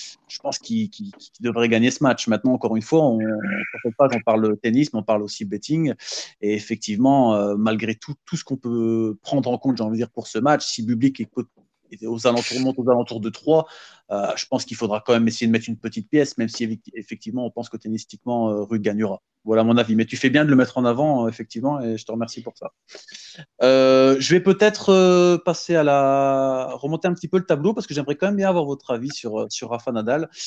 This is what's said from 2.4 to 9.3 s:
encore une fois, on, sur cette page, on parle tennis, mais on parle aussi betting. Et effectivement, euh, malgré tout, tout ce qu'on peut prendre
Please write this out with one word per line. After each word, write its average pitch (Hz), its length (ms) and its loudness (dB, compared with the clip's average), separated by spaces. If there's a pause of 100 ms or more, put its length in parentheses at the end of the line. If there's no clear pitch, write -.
encore 117 240 -2
une 110 60 -2
fois, 156 260 2
on, 113 120 2
sur 107 640 -6
cette 117 120 -4
page, 135 180 4
on 113 120 0
parle 110 360 2
tennis, 127 300 2
mais 113 80 -4
on 101 40 -6
parle 107 200 0
aussi 104 220 -10
betting. 131 480 -2 (480)
Et 104 120 0
effectivement, 113 840 0
euh, 101 220 0
malgré 110 380 -2
tout, 147 200 -12 (100)
tout - 100 -8
ce - 80 -6
qu'on 135 140 -8
peut 113 640 -2
prendre 135 280 -2